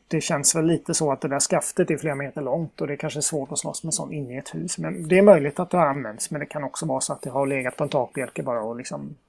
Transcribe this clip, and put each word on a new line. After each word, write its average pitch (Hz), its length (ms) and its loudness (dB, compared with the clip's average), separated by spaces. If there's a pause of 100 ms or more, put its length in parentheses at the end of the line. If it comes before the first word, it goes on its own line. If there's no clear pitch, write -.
det 156 140 0
känns 143 340 0
väl 160 100 2
lite 175 280 2
så 151 180 2
att 131 100 -2
det 160 60 -2
där 139 120 0
skaftet - 520 0
är 147 60 2
flera 147 180 -2
meter 139 260 -6
långt 143 400 -2
och 156 60 -2
det 143 60 -4
är 135 40 -6
kanske 151 240 -4
svårt 143 300 -2
att 147 80 -4
slåss - 240 -8
med 160 100 -4
sån 151 200 -6
inne 131 220 -6
i - 20 -6
ett 147 180 -12
hus. 165 220 -6
Men 165 300 -6
det 180 100 6
är 196 40 10
möjligt 170 380 8
att 175 100 -4
det 180 80 0
har 165 80 4
använts, 123 460 -4
men 151 80 -4
det 147 60 -4
kan 147 180 -8
också 135 220 -8
vara 131 160 0
så - 120 -4
att - 80 -8
det 139 80 -8
har 135 160 0
legat 131 320 -2
på 156 60 -2
en 139 60 -2
takbjälke 135 540 -2
bara 120 200 -2
och 117 120 -6
liksom 143 400 -10 (140)